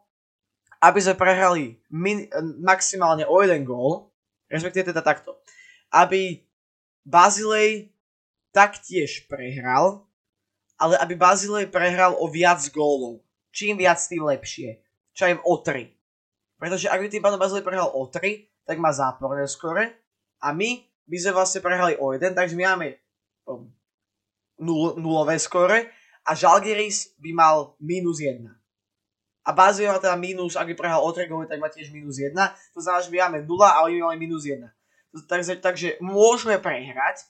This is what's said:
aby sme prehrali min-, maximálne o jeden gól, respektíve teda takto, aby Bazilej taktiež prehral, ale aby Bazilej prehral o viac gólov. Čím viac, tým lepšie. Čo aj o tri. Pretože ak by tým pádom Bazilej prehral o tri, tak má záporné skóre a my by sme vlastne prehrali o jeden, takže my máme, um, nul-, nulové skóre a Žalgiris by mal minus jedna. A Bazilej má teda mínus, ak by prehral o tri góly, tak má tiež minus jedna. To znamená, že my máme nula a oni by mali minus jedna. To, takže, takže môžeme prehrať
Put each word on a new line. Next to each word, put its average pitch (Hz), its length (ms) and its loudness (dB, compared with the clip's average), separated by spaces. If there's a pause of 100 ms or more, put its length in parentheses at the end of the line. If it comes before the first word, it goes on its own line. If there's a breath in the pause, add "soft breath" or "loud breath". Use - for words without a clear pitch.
(800)
aby 185 200 8
sme 185 160 2
prehrali 180 720 2
min-, 190 400 -4 (320)
maximálne 180 640 0
o 170 160 4
jeden 165 240 2
gól, 127 480 -4 (360)
respektíve 170 440 -4
teda 160 80 -2
takto, - 400 -2 (480 soft breath)
aby 180 560 2 (560)
Bazilej 208 880 2 (640)
taktiež 190 720 0
prehral, 135 800 -2 (760)
ale 165 160 4
aby 170 160 -2
Bazilej 196 560 0
prehral 180 480 2
o 165 80 -4
viac 165 360 2 (120)
gólov. 135 480 -2 (320)
Čím 208 240 -4
viac, 180 240 2
tým 160 240 -6
lepšie. 131 560 -6 (320)
Čo 185 160 2
aj 175 40 2 (120)
o 170 160 4
tri. 135 320 -6 (640)
Pretože 170 320 -4
ak 185 80 0
by 202 120 -4
tým 208 120 -6
pádom 202 160 2
Bazilej 190 280 -2
prehral 180 280 -2
o 135 160 -4
tri, 196 400 -6 (160)
tak 160 160 -6
má 160 80 2
záporné 135 560 -4
skóre 208 480 -6 (480)
a 147 120 -4
my 233 280 -4 (240)
by 165 120 -10
sme 185 200 -2
vlastne 185 240 0
prehrali 180 400 0
o 135 120 -2
jeden, 175 200 -2
takže 180 240 -2
my 180 60 -2 (100)
máme, 170 140 -4 (580)
um, 123 240 -14 (920)
nul-, 160 360 -2
nulové 160 400 0
skóre 190 560 0 (320 soft breath)
a 156 80 -2
Žalgiris 208 840 2
by 160 160 -14
mal 160 240 6 (240)
minus 170 400 -4
jedna. 120 400 -8 (800)
A 151 120 -4
Bazilej 196 360 4
má 190 80 2
teda 185 200 0
mínus, 180 360 -6
ak 170 160 -6
by 165 80 -8
prehral 165 240 0
o 156 120 2
tri 175 120 -6
góly, 160 240 -10
tak 151 80 -8
má 151 120 -6
tiež 151 200 -18
minus 147 320 -12
jedna. 180 320 -2 (240 loud breath)
To - 40 -14
znamená, 175 200 -2
že 175 80 -10
my 175 160 -2
máme 160 200 -4
nula 180 280 6
a 160 120 4
oni 175 120 -2
by 165 160 -2
mali 160 80 -8
minus 160 240 -8
jedna. 123 240 -10 (440)
To, 156 120 -18
takže, 180 320 -4
takže 175 400 -4
môžeme 214 640 2
prehrať 135 680 -6